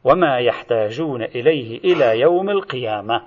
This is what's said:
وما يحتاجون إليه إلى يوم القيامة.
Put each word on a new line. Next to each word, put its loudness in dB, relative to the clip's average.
وما 2
يحتاجون -2
إليه -2
إلى 2
يوم 2
القيامة. -4